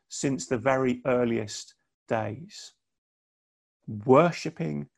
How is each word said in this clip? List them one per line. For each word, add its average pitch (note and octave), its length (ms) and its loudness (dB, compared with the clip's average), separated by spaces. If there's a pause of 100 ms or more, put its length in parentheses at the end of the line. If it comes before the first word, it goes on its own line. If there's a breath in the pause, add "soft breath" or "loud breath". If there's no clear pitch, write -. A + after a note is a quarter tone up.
since C3+ 400 -4
the C3 100 0
very B2+ 480 0
earliest A#2+ 680 -2 (340)
days. A2+ 640 -6 (1300)
Worshipping B2+ 840 2 (100)